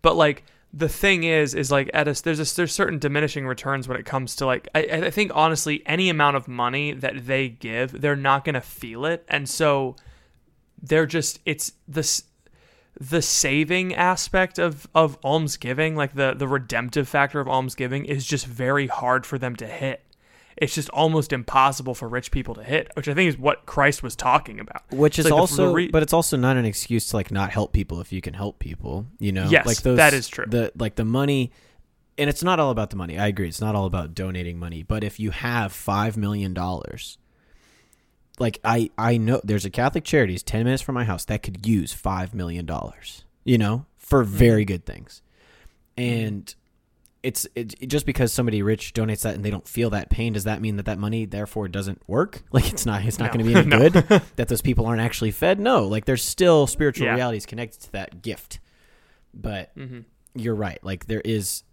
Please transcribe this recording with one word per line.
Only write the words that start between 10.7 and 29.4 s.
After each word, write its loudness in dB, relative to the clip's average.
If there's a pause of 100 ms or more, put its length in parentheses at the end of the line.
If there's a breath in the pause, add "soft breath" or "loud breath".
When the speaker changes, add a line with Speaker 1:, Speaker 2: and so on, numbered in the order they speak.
Speaker 1:
they're 2
just, -2
it's -4 (140)
the -4
s-, -2 (760 soft breath)
the 0
saving 2
aspect 2
of, -2
of 4
almsgiving, 0
like, -2
the, 0
the -4
redemptive -2
factor 0
of -4
almsgiving -2
is -4
just -4
very 0
hard 0
for -6
them -6
to -12
hit. -6 (560 soft breath)
It's -2
just -4
almost 2
impossible 2
for -10
rich -6
people -2
to -14
hit, -2
which -6
I -2
think 4
is 0
what 0
Christ 2
was -8
talking 0
about. -14
Speaker 2:
Which 4
Speaker 1:
It's 2
Speaker 2:
is 4
Speaker 1:
like 6
the, 8
Speaker 2:
also, 4
Speaker 1:
the 2
re- 2
Speaker 2:
but 4
it's 0
also 2
not 4
an 2
excuse -2
to, -4
like, -2
not -2
help -2
people -2
if -12
you -6
can -10
help -8
people, -8 (100)
you -2
know? 0